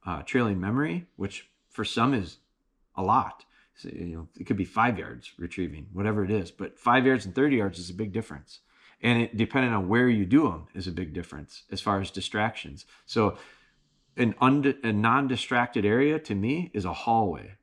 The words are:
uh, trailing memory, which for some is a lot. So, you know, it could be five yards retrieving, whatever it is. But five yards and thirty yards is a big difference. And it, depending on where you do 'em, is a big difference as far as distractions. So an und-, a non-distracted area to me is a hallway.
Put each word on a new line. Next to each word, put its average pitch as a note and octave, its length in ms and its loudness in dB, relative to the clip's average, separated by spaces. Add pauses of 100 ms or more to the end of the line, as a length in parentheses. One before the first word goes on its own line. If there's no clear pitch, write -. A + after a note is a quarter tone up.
uh, E2+ 160 -6
trailing A2 380 0
memory, D3 460 -2 (100)
which - 320 -10 (220)
for - 120 -8
some A#2 300 0
is F#2+ 240 -4 (580)
a F2+ 80 -6
lot. G#2+ 440 0 (280)
So, - 140 -16
you F2 260 -10
know, E2 140 -12 (100)
it - 60 -10
could G#2 140 -2
be F#2 80 -2
five A2 320 0
yards A#1+ 400 -14
retrieving, D#2+ 560 -8
whatever G#2 280 -2
it F#2+ 80 -2
is. G#2+ 200 -2
But - 280 -12
five B2 280 4
yards B2+ 180 2
and F#2 100 -10
thirty C#3 220 2
yards G2 220 -2
is F2 100 -10
a F2 60 -12
big G2+ 180 -6
difference. F2 480 -10 (400)
And A#2 220 4
it, A2+ 160 -4
depending A#2+ 340 2
on G2 160 0
where A#2+ 200 4
you G#2+ 180 4
do C3+ 220 6
'em, D#2+ 260 -6
is F#2+ 120 -8
a F#2 60 -6
big D#2 220 -6
difference D2 480 -12 (100)
as F#2+ 80 -8
far G2+ 200 0
as F#2+ 100 -6
distractions. - 760 -6 (220)
So G#2 320 2 (800)
an A#2 240 2
und-, C3+ 400 4
a A2+ 100 0
non-distracted A#2+ 920 2
area C#3 320 4
to D3+ 160 -4
me C3 400 -2
is G2+ 100 -4
a F2+ 80 -4
hallway. F#2+ 720 0